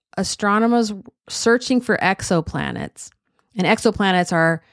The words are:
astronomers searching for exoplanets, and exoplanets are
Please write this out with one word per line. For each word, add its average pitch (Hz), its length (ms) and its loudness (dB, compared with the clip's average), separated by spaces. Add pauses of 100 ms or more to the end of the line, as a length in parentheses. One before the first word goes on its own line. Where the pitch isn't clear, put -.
(160)
astronomers 214 800 0 (340)
searching 247 540 0
for 220 160 0
exoplanets, - 1120 -4 (460)
and 180 100 -2
exoplanets 190 680 2
are 165 300 2 (120)